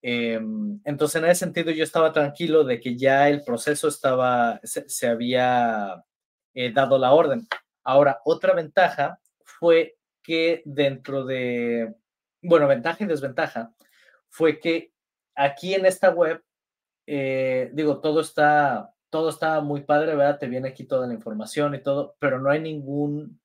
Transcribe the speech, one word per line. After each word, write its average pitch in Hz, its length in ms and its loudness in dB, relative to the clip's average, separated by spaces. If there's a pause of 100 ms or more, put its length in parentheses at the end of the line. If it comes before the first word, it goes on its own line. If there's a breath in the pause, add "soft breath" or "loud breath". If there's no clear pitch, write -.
Em, 110 800 -6
entonces, 147 380 -2
en 165 60 2
ese 175 120 2
sentido, 165 320 -4
yo 156 120 -2
estaba 160 280 0
tranquilo 156 520 2
de 123 160 -2
que 123 160 -6
ya 135 320 4
el 143 160 0
proceso 147 440 -2
estaba, 123 760 0
se, - 260 -10
se - 200 -4
había, 120 960 0 (500)
eh, 123 180 -6
dado 135 260 2
la 127 140 4
orden. 143 340 2 (380)
Ahora, 135 400 4
otra 170 300 2
ventaja 170 680 0 (240)
fue 165 520 2 (260)
que 165 420 -2
dentro 139 600 -4
de, 120 720 -4 (480)
bueno, 165 260 4
ventaja 156 360 0
y - 40 -6
desventaja, 139 640 -6 (560 soft breath)
fue 156 320 0
que 165 320 -4 (440)
aquí 143 380 -2
en 190 120 2
esta 185 240 4
web, 165 340 0 (640)
eh, 131 680 -2
digo, 147 260 0
todo 156 200 0
está, 147 720 2 (180)
todo 160 200 -2
está 156 300 -2
muy 143 220 -4
padre, 151 340 2
¿verdad? 143 220 2
Te 131 100 -8
viene 131 200 -6
aquí - 160 -14
toda 127 220 -2
la 120 80 -6
información 113 600 -4
y 135 80 -12
todo, 139 360 -4
pero 131 220 -2
no 139 100 0
hay 151 100 2
ningún 147 840 -6